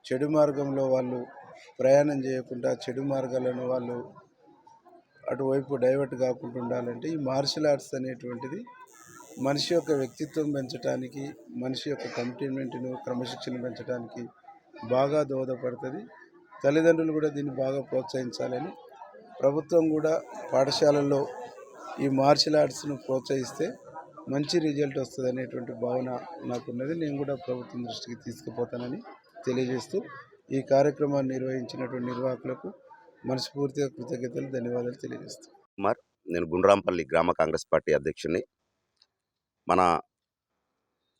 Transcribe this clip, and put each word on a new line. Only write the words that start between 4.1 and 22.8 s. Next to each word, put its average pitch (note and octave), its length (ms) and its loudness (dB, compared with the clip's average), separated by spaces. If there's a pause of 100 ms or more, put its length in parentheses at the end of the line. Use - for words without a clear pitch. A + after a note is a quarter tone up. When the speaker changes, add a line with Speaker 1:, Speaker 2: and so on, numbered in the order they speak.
Speaker 1:
అటువైపు C3+ 500 0
డైవర్ట్ C3 400 2
కాకుండా B2 460 -2
ఉండాలంటే A#2+ 480 -4
ఈ E3 80 -4
మార్షల్ C#3+ 500 0
ఆర్ట్స్ C#3+ 280 0
అనేటువంటిది B2+ 640 -6 (800)
మనిషి C#3 320 0
యొక్క D#3+ 200 4
వ్యక్తిత్వం D3 600 0
పెంచడానికి, C3 680 -4 (340)
మనిషి B2 320 -4
యొక్క C#3 240 -4
కమిట్మెంట్‌ను, B2+ 840 -4
క్రమశిక్షణ B2 680 -6
పెంచడానికి A#2+ 600 -6 (680)
బాగా C#3+ 320 4
దోహదపడుతుంది. C3 760 -4 (540)
తల్లిదండ్రులు D#3+ 580 4
కూడా D3+ 160 0
దీన్ని C#3+ 260 -4
బాగా C3+ 260 0
ప్రోత్సహించాలని, B2+ 920 -4 (640)
ప్రభుత్వం D3+ 520 4
కూడా D#3 240 2 (340)
పాఠశాలల్లో C#3+ 760 4 (800)
ఈ C#3 80 2
మార్షల్ C#3+ 480 6
ఆర్ట్స్ను D3 400 2